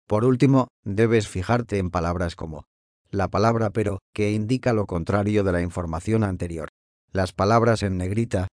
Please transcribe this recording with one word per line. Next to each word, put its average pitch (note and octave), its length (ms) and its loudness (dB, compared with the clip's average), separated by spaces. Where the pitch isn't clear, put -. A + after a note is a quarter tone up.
Por G#2+ 180 0
último, C3 440 4
debes A2 440 2
fijarte A2+ 500 -2
en F2+ 120 -2
palabras F2 460 -2
como D#2 280 -12
la F#2+ 180 -2
palabra A2 420 0
pero, G2 300 -4
que G#2 200 -2
indica A#2 400 0
lo G#2 140 0
contrario G2+ 560 0
de F#2 100 0
la F2 100 0
información F2 600 -2
anterior. E2+ 440 -6
Las F#2 220 0
palabras A2+ 500 4
en G2 140 -2
negrita, F#2+ 520 -2